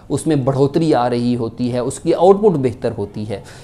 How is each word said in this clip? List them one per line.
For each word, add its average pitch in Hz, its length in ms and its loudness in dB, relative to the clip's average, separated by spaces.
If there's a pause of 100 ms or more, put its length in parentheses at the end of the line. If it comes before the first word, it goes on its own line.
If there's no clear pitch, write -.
(100)
उसमें 147 360 0
बढ़ोतरी 143 480 2
आ 123 140 2
रही 120 260 0
होती 117 360 -4
है, 123 140 -2
उसकी 143 280 -4
आउटपुट 196 420 4
बेहतर 127 380 -2
होती 107 340 -8
है, 104 180 -10 (200)